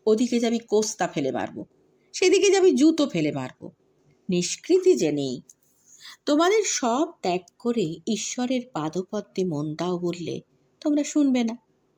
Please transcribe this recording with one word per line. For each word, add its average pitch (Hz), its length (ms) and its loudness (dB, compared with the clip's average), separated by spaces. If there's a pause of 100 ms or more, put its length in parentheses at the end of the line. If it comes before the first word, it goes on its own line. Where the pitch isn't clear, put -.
ওদিকে 233 340 2
যাবি 233 180 0
কোস্তা 214 500 -2
ফেলে 135 240 -2
মারবো, 107 320 -8 (480)
সেদিকে 370 380 4
যাবি 370 200 6
জুতো 302 380 4
ফেলে 151 240 -2
মারবো। 131 400 -12 (560)
নিষ্কৃতি 330 640 2
যে 170 180 0
নেই। 139 300 -4 (840)
তোমাদের 359 360 4
সব 277 500 -2 (100)
ত্যাগ 180 180 -2 (180)
করে 220 380 -2 (100)
ঈশ্বরের 247 540 -4 (120)
পাদপদ্মে 185 720 -6
মন 151 300 -4
দাও 175 240 -4
বললে 170 420 -6 (400)
তোমরা 294 240 0
শুনবে 269 400 2
না। 226 120 -4 (420)